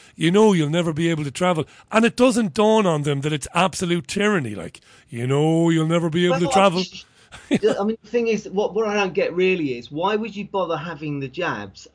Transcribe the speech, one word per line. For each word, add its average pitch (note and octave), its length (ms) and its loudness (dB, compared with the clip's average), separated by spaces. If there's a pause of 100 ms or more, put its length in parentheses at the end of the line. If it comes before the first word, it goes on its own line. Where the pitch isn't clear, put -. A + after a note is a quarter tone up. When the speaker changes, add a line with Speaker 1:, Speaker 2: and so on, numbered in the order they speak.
(160)
Speaker 1:
"You D#3+ 140 0
know, G#3 220 6
you'll D3+ 180 2
never E3+ 220 0
be E3 160 -2
able D#3 160 -2
to C#3+ 60 -6
travel," E3+ 340 0 (260)
and A3+ 140 4
it A#3 120 0
doesn't A#3+ 380 2
dawn G#3+ 300 4
on D#3 180 0
them C#3+ 200 -2
that D3+ 100 -2
it's D3+ 220 -6
absolute F3 520 0
tyranny. G3 480 -2
Like, F2 260 -12 (280)
"You A#2+ 180 -6
know, D#3+ 440 2
you'll D#3+ 160 2
never E3+ 240 0
be F3 160 2
able F3 140 2
Speaker 2:
Well, F3 80 2
Speaker 1:
to - 40 -4
travel." F#3 300 4 (680)
Speaker 2:
I, - 80 2 (220)
I F3+ 40 -2
mean, A3 180 -2
the - 80 -20
thing A#3 180 0
is, G#3+ 220 -2
what, F#3 240 -2
what A3 120 0
I G3+ 60 -4
don't G3 220 -2
get F3+ 200 -2
really F3 440 0
is, A#2+ 120 -16
why F3+ 260 -2
would G#3+ 200 -6
you G3+ 80 -8
bother E3+ 320 -4
having D3+ 440 -8
the C3+ 80 -8
jabs A#2+ 680 -8